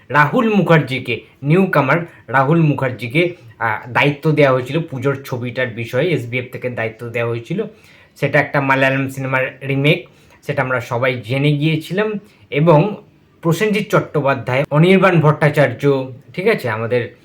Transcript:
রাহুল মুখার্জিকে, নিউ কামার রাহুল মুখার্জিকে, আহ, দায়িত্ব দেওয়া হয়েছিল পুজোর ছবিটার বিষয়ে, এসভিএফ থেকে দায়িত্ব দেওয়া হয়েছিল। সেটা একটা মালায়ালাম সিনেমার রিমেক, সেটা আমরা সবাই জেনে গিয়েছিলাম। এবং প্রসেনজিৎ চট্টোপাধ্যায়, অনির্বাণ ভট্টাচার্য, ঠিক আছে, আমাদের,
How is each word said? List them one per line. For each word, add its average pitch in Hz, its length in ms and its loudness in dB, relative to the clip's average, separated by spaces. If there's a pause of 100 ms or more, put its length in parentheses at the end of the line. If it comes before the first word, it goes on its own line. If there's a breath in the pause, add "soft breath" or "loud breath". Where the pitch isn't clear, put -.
রাহুল 214 440 2
মুখার্জিকে, 135 680 2 (220 loud breath)
নিউ 175 220 4
কামার 147 340 2 (280 loud breath)
রাহুল 135 340 2
মুখার্জিকে, 135 760 0 (240 loud breath)
আহ, 113 320 -4
দায়িত্ব 143 400 0
দেওয়া 143 200 4
হয়েছিল 131 280 -2
পুজোর 139 360 -4 (100)
ছবিটার 123 420 -6
বিষয়ে, 117 420 -2
এসভিএফ 120 420 -4
থেকে 123 180 -8
দায়িত্ব 113 400 -8
দেওয়া 117 200 -2
হয়েছিল। 117 340 -6 (520 soft breath)
সেটা 147 240 0
একটা 139 220 0
মালায়ালাম 135 480 0
সিনেমার 135 580 -4
রিমেক, 143 400 0 (380 soft breath)
সেটা 139 160 -2
আমরা 127 200 -2
সবাই 123 460 -2
জেনে 139 240 0
গিয়েছিলাম। 160 680 -2 (300 soft breath)
এবং 165 460 4 (460)
প্রসেনজিৎ 208 480 -2
চট্টোপাধ্যায়, 135 800 0
অনির্বাণ 180 480 4
ভট্টাচার্য, 143 920 2 (220)
ঠিক 185 140 -6
আছে, 196 220 0
আমাদের, 113 560 -2